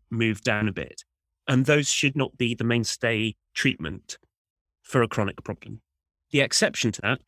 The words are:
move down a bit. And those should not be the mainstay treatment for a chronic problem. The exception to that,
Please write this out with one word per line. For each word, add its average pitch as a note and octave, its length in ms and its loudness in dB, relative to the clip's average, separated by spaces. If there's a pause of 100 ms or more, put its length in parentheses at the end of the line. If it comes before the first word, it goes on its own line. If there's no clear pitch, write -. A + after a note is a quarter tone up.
(100)
move A2+ 320 0
down G#2+ 240 0
a G2+ 60 -2
bit. - 320 -12 (420)
And C3 200 4
those D3 240 4
should C#3+ 260 0
not C#3 200 -2
be A#2+ 180 0
the A#2 100 -4
mainstay A#2 720 0 (180)
treatment - 640 -4 (640)
for B2+ 200 2
a A2+ 60 0
chronic - 360 -4
problem. - 360 -12 (500)
The C#3+ 100 4
exception C3 520 2
to - 100 -12
that, A2+ 260 0